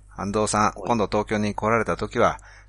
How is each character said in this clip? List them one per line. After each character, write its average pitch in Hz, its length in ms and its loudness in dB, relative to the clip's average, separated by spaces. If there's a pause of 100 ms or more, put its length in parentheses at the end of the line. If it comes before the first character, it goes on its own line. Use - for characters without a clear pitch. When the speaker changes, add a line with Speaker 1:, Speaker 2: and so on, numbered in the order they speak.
(160)
Speaker 1:
「半 95 160 -6
蔵 107 160 0
さ 107 120 2
ん、 - 40 4
Speaker 2:
は 101 60 4
い。 - 40 -6 (120)
Speaker 1:
今 120 120 0
度 98 100 0
東 107 200 0
京 110 120 -2
に 104 160 -2
来 107 140 -2
ら 117 80 4
れ 110 60 2
た 87 140 -2
時 110 220 -6
は、 90 200 4 (300)